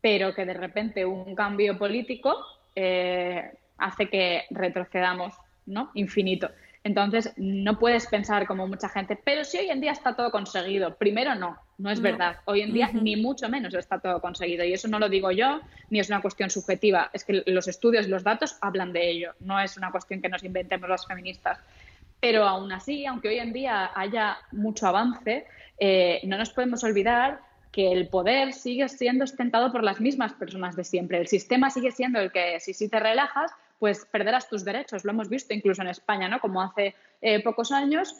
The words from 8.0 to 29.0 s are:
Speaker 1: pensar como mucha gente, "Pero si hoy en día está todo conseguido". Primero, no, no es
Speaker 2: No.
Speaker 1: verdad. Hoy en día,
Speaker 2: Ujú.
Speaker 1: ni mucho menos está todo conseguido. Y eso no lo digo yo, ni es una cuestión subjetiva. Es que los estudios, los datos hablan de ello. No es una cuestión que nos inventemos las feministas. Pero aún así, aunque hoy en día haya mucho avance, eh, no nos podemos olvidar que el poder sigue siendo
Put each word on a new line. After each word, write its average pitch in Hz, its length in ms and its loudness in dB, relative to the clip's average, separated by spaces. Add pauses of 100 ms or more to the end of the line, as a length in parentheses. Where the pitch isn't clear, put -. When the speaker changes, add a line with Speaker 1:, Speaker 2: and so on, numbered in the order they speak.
Speaker 1:
pensar 202 400 0
como 190 220 -4
mucha 196 220 -6
gente, 196 260 -4
"Pero 294 280 0
si 349 140 -6
hoy 381 120 -2
en 269 120 -2
día 294 100 0
está - 240 -2
todo 240 140 0
conseguido". 190 680 -2
Primero, 226 380 2
no, 180 240 -6 (220)
no 196 100 -4
es 208 100 0
Speaker 2:
No. 233 40 -2
Speaker 1:
verdad. 175 320 2 (100)
Hoy 202 160 2
en 214 120 -4
día, 240 200 4
Speaker 2:
Ujú. 226 80 0
Speaker 1:
ni 214 140 2
mucho 233 340 -2
menos 226 240 -4
está 180 240 -4
todo 180 240 -2
conseguido. 175 420 -2
Y 175 100 2
eso 190 140 -2
no 214 120 0
lo 208 100 4
digo 190 220 2
yo, 269 300 4 (280)
ni 214 100 2
es 196 100 0
una 202 120 2
cuestión 190 300 -2
subjetiva. 190 600 2
Es - 140 -10
que 196 220 2
los 185 200 2
estudios, 214 400 2
los 185 160 -2
datos 220 380 0
hablan 190 320 -2
de 170 160 2
ello. 170 300 -4
No 196 200 -2
es 196 180 -2
una 185 140 -6
cuestión 190 300 -6
que 185 80 -4
nos 180 140 -6
inventemos 185 440 -4
las 185 200 -2
feministas. 185 500 -6 (640)
Pero 220 240 4
aún 196 280 0
así, 277 360 -6
aunque 240 220 -4
hoy 233 100 0
en 233 120 -6
día 226 440 -2
haya 202 420 0 (140)
mucho 214 360 -2
avance, 226 600 2 (320)
eh, 185 460 6
no 196 120 -2
nos 220 140 -4
podemos 247 320 -2
olvidar 233 560 2 (320)
que 190 200 4
el 180 160 2
poder 254 460 2
sigue 254 360 -2
siendo 254 360 2